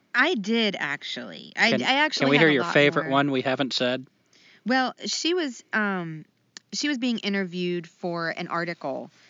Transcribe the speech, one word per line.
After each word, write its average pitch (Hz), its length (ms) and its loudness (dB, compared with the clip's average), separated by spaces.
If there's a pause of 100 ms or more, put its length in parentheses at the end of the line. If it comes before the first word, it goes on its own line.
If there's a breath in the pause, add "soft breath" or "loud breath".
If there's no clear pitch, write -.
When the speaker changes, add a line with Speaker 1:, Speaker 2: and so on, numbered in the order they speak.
(160)
Speaker 1:
I 285 180 2
did, 214 460 0
actually. 123 760 -10
I, 214 160 2
Speaker 2:
Can, - 120 2
Speaker 1:
I 254 140 2
actually 302 280 2
Speaker 2:
can 135 60 4
we 147 60 6
Speaker 1:
had - 40 4
Speaker 2:
hear 160 80 8
Speaker 1:
a 147 40 6
Speaker 2:
your 131 100 4
Speaker 1:
lot 170 100 -2
Speaker 2:
favorite 147 300 6
Speaker 1:
more. 135 80 -6
Speaker 2:
one 139 200 4
we 131 100 0
haven't 131 320 -2
said? 131 340 0 (580 soft breath)
Speaker 1:
Well, 254 300 0 (100)
she 320 300 -2
was, 294 280 -4 (100)
um, 180 520 -4 (480)
she 294 140 -4
was 294 100 0
being 233 220 -2
interviewed 180 680 -2
for 170 420 -6
an - 180 -6
article, 160 640 -6 (180 soft breath)